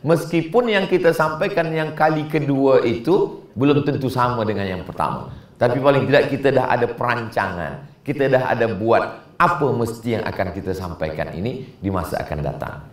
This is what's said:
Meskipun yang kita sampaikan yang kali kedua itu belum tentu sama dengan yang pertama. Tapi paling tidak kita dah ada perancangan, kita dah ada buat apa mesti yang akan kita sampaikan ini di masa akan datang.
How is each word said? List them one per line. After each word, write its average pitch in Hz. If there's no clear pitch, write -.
Meskipun 165
yang 196
kita 180
sampaikan 160
yang 156
kali 156
kedua 135
itu 160
belum 143
tentu 131
sama 120
dengan 98
yang 92
pertama. 67
Tapi 131
paling 135
tidak 135
kita 139
dah 127
ada 120
perancangan, 107
kita 139
dah 127
ada 117
buat 107
apa 170
mesti 113
yang 92
akan 92
kita 95
sampaikan 80
ini 107
di 98
masa 92
akan 76
datang. -